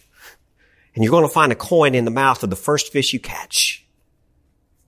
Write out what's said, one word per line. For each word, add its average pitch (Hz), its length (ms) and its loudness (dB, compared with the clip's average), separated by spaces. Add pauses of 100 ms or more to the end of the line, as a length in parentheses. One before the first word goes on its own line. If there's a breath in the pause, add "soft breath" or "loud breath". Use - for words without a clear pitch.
(960 soft breath)
and 110 80 0
you're 113 80 2
gonna 160 160 4
find 147 240 2
a 110 40 -2
coin 151 380 2
in 123 120 0
the 113 60 -2
mouth 131 300 0
of 104 80 -4
the 92 60 -4
first - 360 -4
fish 139 220 -2
you 127 60 -6
catch." - 680 -6 (1040)